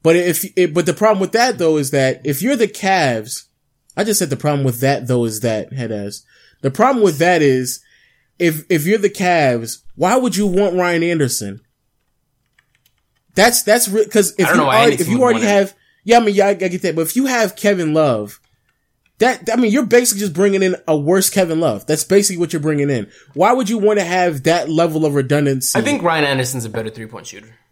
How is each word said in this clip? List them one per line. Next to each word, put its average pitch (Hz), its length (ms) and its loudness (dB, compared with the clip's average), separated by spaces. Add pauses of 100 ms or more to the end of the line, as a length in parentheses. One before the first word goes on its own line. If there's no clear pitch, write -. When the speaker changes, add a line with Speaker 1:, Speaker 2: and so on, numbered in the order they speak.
Speaker 1:
But 165 140 4
if, 175 280 0 (120)
it, 180 180 2
but 170 120 0
the 175 80 0
problem 214 260 2
with 190 120 -2
that, 240 260 0
though, 160 180 2
is 139 140 -2
that 131 340 0
if 143 160 -4
you're 262 160 0
the 220 120 2
Cavs, 143 760 -2 (520)
I 190 80 -2
just 208 140 0
said 160 120 -4
the 135 60 -4
problem 143 280 -2
with 117 160 -2
that, 131 280 -2
though, 123 160 0
is 107 160 -6
that, 110 320 -4
head 120 200 -8
ass. 104 300 -10 (400)
The 139 80 -2
problem 240 340 2
with 160 140 2
that 170 240 2
is, 127 380 0 (580)
if, 160 320 -2
if 156 160 0
you're 202 120 2
the 202 120 0
Cavs, 143 720 0 (140)
why 185 200 2
would 254 200 0
you 208 100 0
want 185 300 0
Ryan 175 260 0
Anderson? 127 580 -4 (1700)
That's, 233 280 2
that's 226 260 2
re-, 208 180 0
'cause 208 320 0
if 196 80 2
Speaker 2:
I - 40 2
don't - 60 4
Speaker 1:
you 240 60 4
Speaker 2:
know - 40 2
why 135 100 2
Speaker 1:
already, 226 160 4
Speaker 2:
Anderson 180 140 -2
Speaker 1:
if 175 60 -2
you 240 60 0
Speaker 2:
would 254 60 4
Speaker 1:
already 240 160 4
Speaker 2:
want 226 100 0
him. 202 60 2
Speaker 1:
have, 196 180 0 (300)
yeah, 226 120 4
I 240 40 8
mean, 208 140 0
yeah, 196 120 4
I, 202 40 4
I 202 40 0
get 180 280 -4
that. 170 140 -2
But 165 60 0
if 160 140 -4
you 269 100 0
have 233 300 -2
Kevin 180 380 0
Love, 120 460 0 (800)
that, 220 340 0
I 220 40 0
mean, 233 160 2
you're 262 140 0
basically 233 340 2
just 202 120 -4
bringing 196 300 0
in 185 140 0 (100)
a 156 100 0
worse 175 320 0
Kevin 165 320 0
Love. 120 260 -2
That's 151 180 -2
basically 196 340 0
what 170 140 -4
you're 165 100 -4
bringing 147 280 -2
in. 113 200 -4 (240)
Why 190 180 2
would 247 160 0
you 226 100 -2
wanna 208 260 2
have 175 400 -2
that 160 240 0
level 160 360 0
of 147 100 0
redundancy? 139 640 0
Speaker 2:
I - 40 0
think - 200 -2
Ryan 160 220 0
Anderson's 131 400 -2
a 107 60 -10
better 110 200 -6
three-point 110 360 -18
shooter. 110 280 -20 (180)